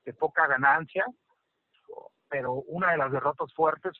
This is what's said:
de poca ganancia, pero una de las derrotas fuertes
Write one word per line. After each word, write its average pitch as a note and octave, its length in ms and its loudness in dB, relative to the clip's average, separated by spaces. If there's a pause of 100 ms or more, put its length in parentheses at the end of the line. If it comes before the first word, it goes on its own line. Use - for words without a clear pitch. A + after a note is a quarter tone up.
de B2 100 -12
poca D3+ 340 2
ganancia, C#3+ 580 2 (1200)
pero C3 240 -4 (140)
una F3 240 0
de E3 60 2
las C3+ 140 0
derrotas C#3 420 -2
fuertes D#3 460 0